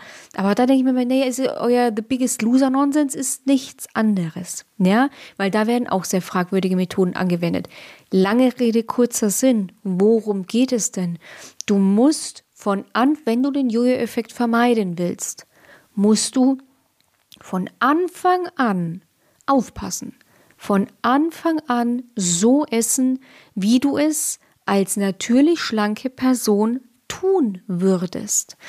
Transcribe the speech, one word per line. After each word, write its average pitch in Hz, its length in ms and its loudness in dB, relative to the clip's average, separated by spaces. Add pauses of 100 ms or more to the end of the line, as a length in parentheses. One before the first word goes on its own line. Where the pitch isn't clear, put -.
(340)
Aber 196 200 0
da 247 100 2
denke 262 240 4
ich 262 60 2
mir, 254 100 0
"Nee, 262 200 0
also 254 200 -2 (120)
euer 240 380 2
The 220 80 -4
Biggest 247 380 -2
Loser 254 300 2
Nonsense 285 480 0
ist - 280 -6
nichts - 480 -2
anderes." 185 680 -2 (140)
Ja? 208 320 2 (260)
Weil 196 140 -2
da 214 160 0
werden 240 220 0
auch 185 160 -2
sehr 185 180 -2
fragwürdige 185 540 -2
Methoden 180 400 0
angewendet. 175 520 -2 (420)
Lange 220 480 2
Rede, 233 240 2
kurzer 233 460 0
Sinn. 214 440 0 (100)
Worum 202 640 0
geht 262 260 0
es 226 200 -4
denn? 175 260 -6 (480)
Du 208 100 2
musst 202 680 2 (100)
von 202 300 -4 (100)
an, 277 320 2
wenn 233 160 0
du 277 80 0
den 269 180 0
Jojo-Effekt 233 640 -2
vermeiden 233 640 0
willst, - 500 -6 (480)
musst 208 420 2
du 262 200 4 (840)
von - 280 -6 (100)
Anfang 349 800 0
an 180 460 -2 (420)
aufpassen. - 720 -4 (400)
Von 196 300 0 (160)
Anfang 311 640 0
an 240 380 -2 (120)
so 202 500 2
essen, 254 520 0 (360)
wie 220 260 2
du 277 180 0
es 302 400 -2 (260)
als 196 320 0
natürlich 240 640 2
schlanke 214 480 -4
Person 233 720 0 (260)
tun 294 600 0
würdest. 185 880 -2 (120)